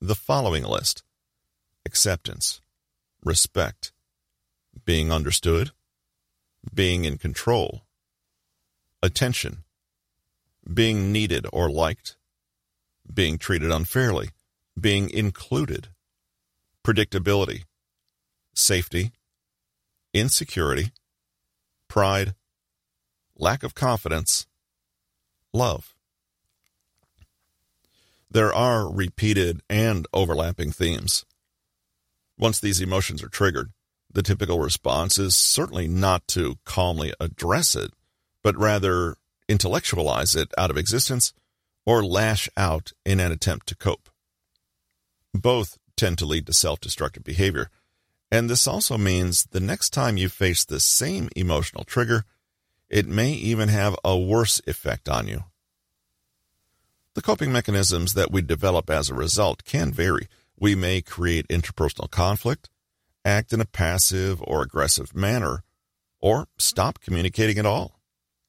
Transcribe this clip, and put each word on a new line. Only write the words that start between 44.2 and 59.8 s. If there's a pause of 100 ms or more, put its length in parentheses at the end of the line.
Both (180)
tend
to
lead
to
self-destructive
behavior, (600)
and
this
also
means
the
next
time
you
face
the
same
emotional
trigger, (640)
it
may
even
have
a
worse
effect
on
you. (1700)
The
coping
mechanisms
that
we
develop
as
a
result
can